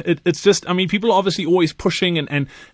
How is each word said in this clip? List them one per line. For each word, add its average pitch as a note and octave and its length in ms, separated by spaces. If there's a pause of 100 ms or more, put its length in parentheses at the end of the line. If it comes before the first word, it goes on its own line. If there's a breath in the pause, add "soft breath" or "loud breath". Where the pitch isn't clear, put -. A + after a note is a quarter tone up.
it, F3 200
it's E3+ 180
just, G3 260
I F3 40
mean, F#3 160
people G#3 220
are F#3+ 60
obviously F#3+ 300
always E3+ 260
pushing F3 460
and, C#3+ 120
and, C#3+ 180 (260 loud breath)